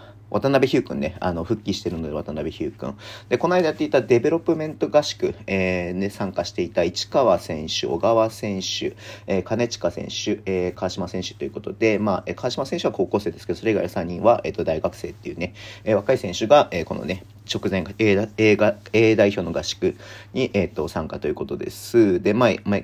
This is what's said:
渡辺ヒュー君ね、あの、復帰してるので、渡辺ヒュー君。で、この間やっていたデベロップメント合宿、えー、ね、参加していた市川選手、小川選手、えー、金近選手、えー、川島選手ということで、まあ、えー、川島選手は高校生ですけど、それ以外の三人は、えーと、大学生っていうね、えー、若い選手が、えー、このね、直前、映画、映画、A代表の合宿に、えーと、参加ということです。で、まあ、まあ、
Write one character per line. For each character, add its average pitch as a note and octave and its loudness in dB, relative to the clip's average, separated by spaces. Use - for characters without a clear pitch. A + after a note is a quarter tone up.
渡 B2+ 0
辺 C3+ 4
ヒ C#3 2
ュ - 0
ー - -4
君 - -6
ね、 D#2 -4
あ F2+ 0
の、 E2 -4
復 G#2+ -4
帰 G2 -2
し - -10
て F2 -4
る E2+ -6
の D#2+ -6
で、 D2+ -8
渡 D#2 -6
辺 D#2 -4
ヒ - -6
ュ C#2+ -6
ー - -20
君。 - -10
で、 B2 4
こ - 0
の F3 4
間 F3+ 4
や D3+ 0
っ - -6
て D3+ -2
い D3 -2
た C3+ 4
デ A#2+ 6
ベ C#3+ 2
ロ E3 2
ッ - -6
プ E3 2
メ D#3 -4
ン D#3 -6
ト - -2
合 D3 4
宿、 - -2
え F#2 0
ー、 F2+ -4
ね、 G2 -2
参 F#2+ -6
加 F2 -2
し - -10
て - -2
い E2+ -4
た F2+ 2
市 - -2
川 A#2 4
選 D#2 -6
手、 - -4
小 - -2
川 A2+ 4
選 G2+ -6
手、 - -6
え F#2+ 2
ー、 F2+ 0
金 A#2 0
近 - -4
選 E2 -8
手、 - -4
え F#2 0
ー、 E2+ -8
川 F#2 -4
島 F2+ -8
選 F#2 -6
手 - -10
と - -10
い - -4
う - -12
こ - -10
と F#2+ -10
で、 G#2+ 2
ま G2+ 0
あ、 - -10
え F2 -6
ー、 - -6
川 B2 -6
島 C#3+ -4
選 E3+ -4
手 F3 0
は A#2 -6
高 - 0
校 G2+ 0
生 - -6
で - -10
す - -20
け F#2 -4
ど、 F2 -8
そ - -8
れ A2+ 0
以 G#2+ 2
外 F2+ 0
の F2+ -4
三 F2 -6
人 F2+ -4
は、 A2+ 6
え - -4
ー - -4
と、 - -4
大 D#2 -2
学 - -4
生 E2+ -10
っ - -14
て - -14
い E2+ -8
う - -14
ね、 F2 -6
え A2 0
ー、 - 4
若 G2+ 2
い - 2
選 F#2+ -6
手 A2 -2
が、 C#3+ 8
え F2 -2
ー、 - -4
こ - -6
の - -8
ね、 F2 -6
直 G2+ -2
前、 F#2 0
映 G#2 4
画、 G#2+ 0
映 G#2+ 6
画、 G#2 4
A A2 6
代 G#2 6
表 G2 -2
の E2+ -4
合 D#2 -2
宿 - -2
に、 B2+ -2
え G2 2
ー - -2
と、 D2+ -4
参 D#2+ -6
加 D2 -10
と D2+ -4
い D2 0
う - -2
こ D2 -8
と C#2+ -6
で - -8
す。 G2+ 4
で、 G2+ 2
ま A#2+ 4
あ、 A2 6
ま G2+ 0
あ、 - -6